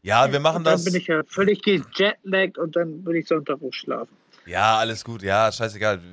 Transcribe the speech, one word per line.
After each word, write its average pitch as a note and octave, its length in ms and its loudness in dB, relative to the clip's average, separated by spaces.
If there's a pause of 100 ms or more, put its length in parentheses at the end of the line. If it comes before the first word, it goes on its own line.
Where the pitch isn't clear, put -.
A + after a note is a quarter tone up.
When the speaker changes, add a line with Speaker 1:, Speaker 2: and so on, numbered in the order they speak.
Speaker 1:
Ja, A#2+ 300 4
wir C#3+ 80 2
machen D#3+ 180 2
Speaker 2:
Und E3 60 -6
dann D#3+ 100 6
Speaker 1:
das. E3+ 100 -2
Speaker 2:
bin F3+ 100 0
ich F3+ 120 -2
ja D#3 200 0
völlig G3 360 0
gejetlaggt F#3+ 960 0
und D#3+ 160 -6
dann E3 300 -4
will E3+ 120 -2
ich D#3 120 -4
Sonntag D3+ 340 -2
auch B2+ 100 -8
schlafen. - 440 -10 (300)
Speaker 1:
Ja, G#2 320 2
alles A2+ 260 -2
gut, A2+ 180 -12
ja, G#2 300 4
scheißegal. G#2 480 -2 (120)